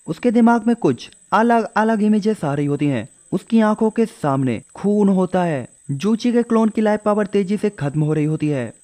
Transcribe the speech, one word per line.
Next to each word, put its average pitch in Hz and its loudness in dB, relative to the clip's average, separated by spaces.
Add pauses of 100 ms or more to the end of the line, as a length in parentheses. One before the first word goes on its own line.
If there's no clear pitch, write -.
उसके 226 -2
दिमाग 233 4
में 233 2
कुछ 139 -2 (200)
अलग 226 2
अलग 220 0
इमेजेस 214 0
आ 143 -2
रही 143 -2
होती 143 -2
हैं। 123 -2 (220)
उसकी 226 0
आंखों 214 2
के 226 0
सामने 135 -2 (140)
खून 202 0
होता 185 0
है, 147 -4 (240)
जूची 214 0
के 233 2
क्लोन 226 2
की 220 -2
लाइफ 214 0
पावर 208 2
तेजी 202 -2
से 208 -2
खत्म 147 -4
हो 151 0
रही 151 0
होती 151 -2
है, 135 -4 (100)